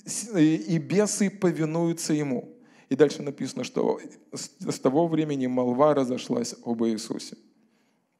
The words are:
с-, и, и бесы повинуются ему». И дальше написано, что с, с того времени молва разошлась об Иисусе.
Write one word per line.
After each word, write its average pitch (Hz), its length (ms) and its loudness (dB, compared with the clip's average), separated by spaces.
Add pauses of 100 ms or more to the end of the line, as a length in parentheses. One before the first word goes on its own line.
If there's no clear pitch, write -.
с-, 208 340 -8
и, 156 160 6
и 165 220 0
бесы 190 500 2
повинуются 165 840 0
ему». 143 420 -2 (320)
И 131 80 -2
дальше 143 260 4
написано, 135 420 -6
что - 360 -2 (320)
с, 143 180 -10 (160)
с 151 120 -4
того 156 300 2
времени 151 380 0
молва 127 460 4
разошлась 123 600 -2 (100)
об 117 200 -2
Иисусе. 113 520 -4 (840)